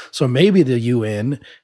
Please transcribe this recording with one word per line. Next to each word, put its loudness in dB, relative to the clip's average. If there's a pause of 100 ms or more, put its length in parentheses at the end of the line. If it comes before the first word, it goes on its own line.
(100)
So -2
maybe 4
the 0
U 0
N -4 (240)